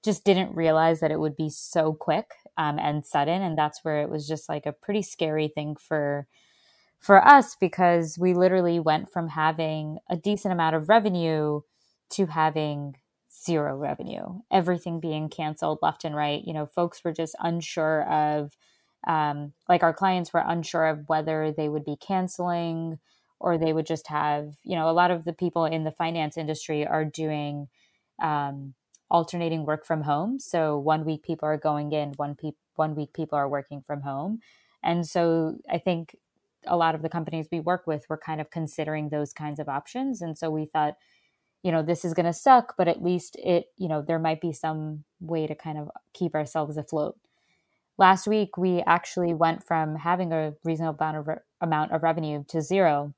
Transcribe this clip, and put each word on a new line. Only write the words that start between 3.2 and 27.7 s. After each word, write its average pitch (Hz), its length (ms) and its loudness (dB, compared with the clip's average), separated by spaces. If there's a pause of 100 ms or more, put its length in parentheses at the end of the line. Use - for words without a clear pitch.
And 160 160 -2
that's 151 260 0
where 151 160 0
it 147 80 -2
was 147 200 -6
just, 156 200 -6
like, 151 180 -4
a 151 60 -4
pretty 208 300 -4
scary 156 460 -2
thing 151 260 -6
for, 143 540 -4 (720)
for 196 260 10
us, 277 340 10
because 175 560 2
we 180 160 2
literally 180 460 4
went 156 340 0
from 165 180 -4
having 156 680 -2 (100)
a 180 80 -2
decent 202 360 -2
amount 160 240 2
of 156 120 -2
revenue 165 760 2 (480)
to 190 160 0
having 151 680 -2 (480)
zero 147 340 0
revenue, 143 640 -8 (100)
everything 170 500 0
being 156 280 -4
canceled 156 540 -4
left 156 220 -2
and 151 100 -6
right. 147 300 -2
You 170 80 -8
know, 151 140 -4
folks 175 360 -4
were 165 100 -4
just 160 280 -6
unsure 160 680 -2
of, 151 460 0 (500)
um, 147 460 -2 (160)
like, 175 140 4
our 165 120 4
clients 185 380 0
were 170 140 2
unsure 165 400 0
of 151 220 -2
whether 156 440 0
they 151 160 -4
would 147 160 -4
be 147 120 -8
canceling 170 1000 -4 (400)
or 170 180 0
they 160 160 2
would 156 140 0
just 160 220 -6
have, 151 540 -2
you 180 140 -6
know, 160 140 2
a - 20 2
lot 175 180 4
of 170 140 -2
the 170 80 -4
people 170 320 -2
in 160 200 -2
the 156 60 -2
finance 165 460 -4
industry 156 500 -4
are 156 200 0
doing, 147 640 -6 (540)